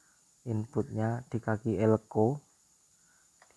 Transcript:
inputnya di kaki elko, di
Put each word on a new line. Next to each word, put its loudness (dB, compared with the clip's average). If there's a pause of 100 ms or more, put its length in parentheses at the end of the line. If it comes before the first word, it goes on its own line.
(480)
inputnya -4
di -4
kaki -2
elko, 2 (1040)
di -20